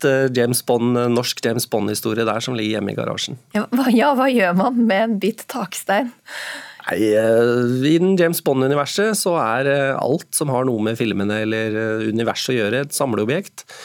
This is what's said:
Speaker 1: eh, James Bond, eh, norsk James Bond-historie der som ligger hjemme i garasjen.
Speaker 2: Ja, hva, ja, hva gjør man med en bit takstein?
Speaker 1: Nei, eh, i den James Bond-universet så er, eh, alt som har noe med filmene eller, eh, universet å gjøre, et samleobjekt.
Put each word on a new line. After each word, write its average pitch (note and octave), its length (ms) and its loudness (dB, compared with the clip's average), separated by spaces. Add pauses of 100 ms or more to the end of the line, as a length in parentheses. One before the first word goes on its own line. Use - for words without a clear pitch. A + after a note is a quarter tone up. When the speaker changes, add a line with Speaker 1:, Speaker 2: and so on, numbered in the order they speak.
Speaker 1:
eh, C3+ 240 2
James A#2+ 320 0
Bond, A#2+ 320 2
eh, A#2+ 160 2
norsk A#2+ 320 -2
James A#2 240 -2
Bond-historie G#2+ 560 -2
der A2 160 0
som B2+ 160 -4
ligger G#2+ 240 -2
hjemme G2+ 160 -4
i - 40 -4
garasjen. - 400 -6 (140)
Speaker 2:
Ja, G#3+ 140 -2
hva, B3+ 240 0
ja, C4 240 4
hva C4 160 2
gjør F#3+ 320 2
man B3 240 2
med G#3+ 220 2
en G3+ 100 -2
bit G3+ 320 -4
takstein? A3 640 -4 (680)
Speaker 1:
Nei, - 160 -6 (160)
eh, A#2+ 720 2
i D#3 160 4
den F#3+ 160 4
James E3+ 240 0
Bond-universet C#3+ 760 0
så F3+ 180 0
er, B2+ 320 0
eh, C#3 320 0
alt - 340 -2
som D3+ 140 -2
har B2+ 160 0
noe A#2 160 0
med A2 160 0
filmene G#2 460 0
eller, A2 340 -2
eh, A2 320 -2
universet A2+ 440 -2
å B2+ 40 0
gjøre, A2+ 240 0
et D3 140 -8
samleobjekt. B2+ 680 -2 (200)